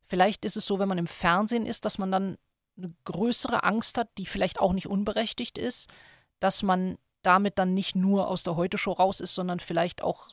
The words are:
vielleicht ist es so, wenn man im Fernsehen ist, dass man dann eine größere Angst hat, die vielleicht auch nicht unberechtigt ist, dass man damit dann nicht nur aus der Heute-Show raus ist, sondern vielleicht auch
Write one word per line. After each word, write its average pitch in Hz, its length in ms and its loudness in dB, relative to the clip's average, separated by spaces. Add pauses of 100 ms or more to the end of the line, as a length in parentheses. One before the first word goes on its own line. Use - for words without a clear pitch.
vielleicht 190 440 0
ist 214 120 -2
es 214 80 4
so, 196 140 2
wenn 196 100 0
man 185 80 0
im 170 100 -2
Fernsehen 214 580 0
ist, - 200 -4
dass 208 120 0
man 190 140 -4
dann 190 260 -2 (400)
eine 180 160 -12 (120)
größere 233 580 0
Angst 214 340 0
hat, 233 200 -2
die 190 80 -8
vielleicht - 340 -2
auch 180 140 2
nicht 185 140 -4
unberechtigt 214 720 -4
ist, - 320 -2 (500)
dass 190 220 4
man 185 360 0 (240)
damit 190 360 4
dann 185 160 2
nicht 190 220 -2
nur 196 320 2
aus 185 160 0
der 170 140 -2
Heute-Show 190 340 -2
raus 190 300 2
ist, 180 120 2
sondern 180 280 -2
vielleicht 170 420 -2
auch - 300 -4